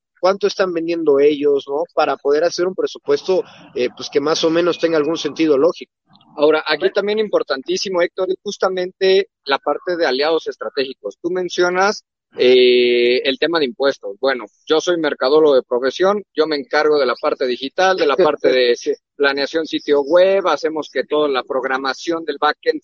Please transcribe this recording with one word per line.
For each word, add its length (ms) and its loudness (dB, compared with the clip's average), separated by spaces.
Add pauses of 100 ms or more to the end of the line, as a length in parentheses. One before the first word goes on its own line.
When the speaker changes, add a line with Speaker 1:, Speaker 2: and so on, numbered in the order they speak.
(200)
Speaker 1:
cuánto 280 0
están 260 -2
vendiendo 460 0
ellos, 480 2
¿no? 160 -4 (100)
Para 240 0
poder 260 0
hacer 220 -2
un 80 -4
presupuesto, 680 -2 (320)
eh, 200 0
pues, 140 -14
que 100 0
más 240 0
o 60 2
menos 300 0
tenga 180 0
algún 200 0
sentido 420 0
lógico. 340 0 (440)
Speaker 2:
Ahora, 280 2
aquí 260 0
también 280 -2
importantísimo, 840 -2
Héctor, 300 -2
es 100 -6
justamente 880 -2 (160)
la 140 -2
parte 360 -4
de 120 0
aliados 400 0
estratégicos. 760 -8
Tú 80 -6
mencionas, 760 -2 (340)
eh, 880 4
el 120 -2
tema 220 -2
de 60 0
impuestos. 560 -4
Bueno, 240 -2 (200)
yo 140 0
soy 180 -2
mercadólogo 560 2
de 100 4
profesión, 600 -2 (100)
yo 140 0
me 80 -4
encargo 420 0
de 80 2
la 140 0
parte 260 -2
digital, 520 0
de 80 0
la 100 2
parte 320 2
de 280 2
Speaker 1:
<laughs> 20 -6
Sí. 160 -4 (240)
Speaker 2:
planeación 480 -2
sitio 360 -2
web, 460 2
hacemos 420 -4
que 140 -4
toda 240 -2
la 160 -2
programación 800 -4
del 160 -8
backend 440 -2